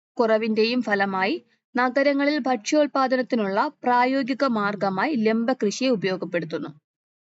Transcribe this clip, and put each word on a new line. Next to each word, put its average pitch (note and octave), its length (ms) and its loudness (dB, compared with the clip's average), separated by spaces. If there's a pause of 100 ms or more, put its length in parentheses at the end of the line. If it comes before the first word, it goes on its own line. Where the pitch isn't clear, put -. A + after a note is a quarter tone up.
(160)
കുറവിന്റെയും A3 640 2
ഫലമായി G3 540 0 (380)
നഗരങ്ങളിൽ C#4 640 2
ഭക്ഷ്യോൽപാദനത്തിനുള്ള B3+ 1200 0 (200)
പ്രായോഗിക B3+ 680 0
മാർഗമായി G3+ 680 -2
ലംബ A3+ 380 0
കൃഷിയെ A#3+ 380 -2
ഉപയോഗപ്പെടുത്തുന്നു. F3 800 -4 (580)